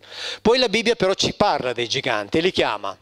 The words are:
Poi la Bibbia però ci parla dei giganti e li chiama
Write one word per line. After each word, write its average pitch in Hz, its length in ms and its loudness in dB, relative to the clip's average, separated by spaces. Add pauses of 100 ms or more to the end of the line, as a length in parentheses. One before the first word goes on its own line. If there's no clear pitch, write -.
(420)
Poi 233 160 6
la 254 100 2
Bibbia 220 280 2
però 190 180 2
ci - 200 -2
parla 147 380 -2
dei 117 160 -4
giganti 113 500 -2
e - 20 4
li 175 100 2
chiama 104 520 -2